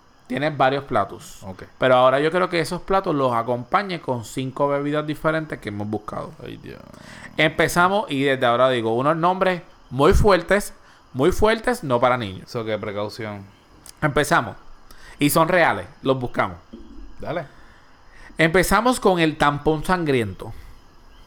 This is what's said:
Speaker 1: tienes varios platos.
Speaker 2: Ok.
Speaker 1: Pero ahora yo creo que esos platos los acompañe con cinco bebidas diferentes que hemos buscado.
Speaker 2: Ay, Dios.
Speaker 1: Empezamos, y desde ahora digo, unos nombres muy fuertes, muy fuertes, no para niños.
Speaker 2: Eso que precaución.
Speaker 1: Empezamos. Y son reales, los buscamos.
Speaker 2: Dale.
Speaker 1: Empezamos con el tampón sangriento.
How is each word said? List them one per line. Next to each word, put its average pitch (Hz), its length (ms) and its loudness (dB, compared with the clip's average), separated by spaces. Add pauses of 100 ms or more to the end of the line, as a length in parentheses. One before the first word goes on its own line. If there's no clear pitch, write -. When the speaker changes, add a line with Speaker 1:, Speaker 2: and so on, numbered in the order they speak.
(260)
Speaker 1:
tienes 156 300 -4
varios 135 280 2
platos. 110 580 -4
Speaker 2:
Ok. 95 220 -14 (140)
Speaker 1:
Pero 127 180 4
ahora 131 240 4
yo 156 100 2
creo 180 180 0
que 170 120 -2
esos 165 220 -4
platos 190 320 0
los 135 180 2
acompañe 151 680 -2
con 120 240 -4
cinco 135 440 -4
bebidas 147 380 -2
diferentes 156 520 -4
que 107 120 -10
hemos 104 180 -6
buscado. - 440 -8 (120)
Speaker 2:
Ay, 55 140 -14
Dios. - 200 -16 (580)
Speaker 1:
Empezamos, 175 760 2
y 139 120 0
desde 131 240 2
ahora 123 240 4
digo, 113 240 0
unos 143 220 2
nombres 180 460 0 (280)
muy 147 220 4
fuertes, 196 600 2 (400)
muy 147 180 2
fuertes, 226 500 0
no 127 180 0
para 123 180 4
niños. 95 320 -10
Speaker 2:
Eso 117 140 -6
que 107 140 -2
precaución. 104 680 -8 (580)
Speaker 1:
Empezamos. 143 520 0 (640)
Y 143 100 2
son 165 180 2
reales, 135 360 2 (180)
los 131 180 2
buscamos. 113 380 -4 (600)
Speaker 2:
Dale. 156 260 -8 (920)
Speaker 1:
Empezamos 185 640 2
con 185 180 4
el 156 180 2
tampón 147 480 0
sangriento. 131 680 -2 (760)